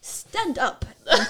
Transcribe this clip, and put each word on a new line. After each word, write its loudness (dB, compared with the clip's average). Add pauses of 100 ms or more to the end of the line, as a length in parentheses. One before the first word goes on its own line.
Stand -4
up, -2 (260)
An- 6